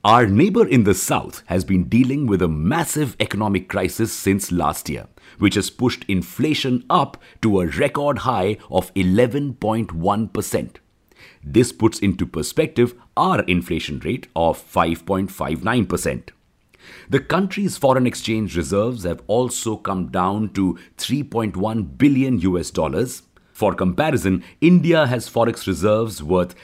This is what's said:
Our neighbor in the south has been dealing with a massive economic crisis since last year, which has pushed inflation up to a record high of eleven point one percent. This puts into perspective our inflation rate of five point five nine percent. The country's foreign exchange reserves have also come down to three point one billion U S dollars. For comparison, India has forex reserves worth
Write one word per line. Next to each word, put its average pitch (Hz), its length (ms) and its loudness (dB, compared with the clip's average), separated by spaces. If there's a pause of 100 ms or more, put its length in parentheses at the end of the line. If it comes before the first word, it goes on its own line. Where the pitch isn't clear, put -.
Our 113 220 6
neighbor 190 380 4
in 123 200 4
the 101 80 6
south - 540 -4
has 90 180 0
been 92 240 0
dealing 131 360 2
with 98 160 2
a 87 60 2
massive 127 720 -2
economic 101 480 -2
crisis 98 460 -2
since 98 360 -2
last 76 380 -2
year, 58 200 -8 (320)
which 101 160 2
has 98 140 0
pushed - 380 -2
inflation 127 840 -2
up 139 280 0 (240)
to 101 180 2
a 87 80 0
record 139 520 0
high 107 360 0 (160)
of - 240 0
eleven 120 600 2
point 110 360 -4
one 98 380 -2
percent. - 500 -6 (640)
This 71 300 2
puts - 260 0
into 95 260 0
perspective 120 680 0 (220)
our 151 240 2
inflation 82 580 -2
rate - 280 -6 (100)
of 82 200 2
five 85 480 -2
point 95 260 -2
five 80 340 -6
nine 113 200 0
percent. - 460 -4 (760)
The 135 120 2
country's 185 560 -2
foreign 131 280 2
exchange 107 520 -4
reserves 101 480 -2
have 85 220 -6
also 113 500 -2
come 95 320 -6
down 95 400 -2
to 95 280 0 (200)
three - 260 -4
point 107 320 -4
one 107 280 -2
billion 131 560 2
U 90 200 2
S - 120 -6
dollars. 80 520 -2 (300)
For 98 200 0
comparison, 98 680 0 (160)
India 165 480 4
has 123 220 -4
forex 117 360 -2
reserves 104 560 0
worth 90 420 0